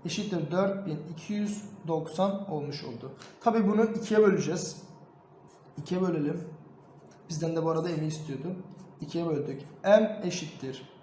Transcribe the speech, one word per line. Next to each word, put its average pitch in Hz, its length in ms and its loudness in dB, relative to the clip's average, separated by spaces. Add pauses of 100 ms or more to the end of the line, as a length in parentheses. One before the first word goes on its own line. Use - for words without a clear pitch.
eşittir 175 460 -2
dört 190 360 0
bin 156 140 -4 (120)
iki - 200 -10
yüz 208 320 -2 (240)
doksan 185 600 0
olmuş 143 340 -6
oldu. 127 280 -10 (280)
Tabii 220 280 4
bunu 214 160 6
ikiye 214 380 4
böleceğiz. 165 600 2 (920)
İkiye 180 260 -2
bölelim. 160 460 0 (800)
Bizden 165 280 -2
de 160 80 0
bu 165 60 2
arada 160 180 2
m'i 156 180 0
istiyordu. 143 420 -6 (520)
İkiye 170 260 -4
böldük. 139 360 -2 (220)
M 220 400 6
eşittir. - 640 -8 (140)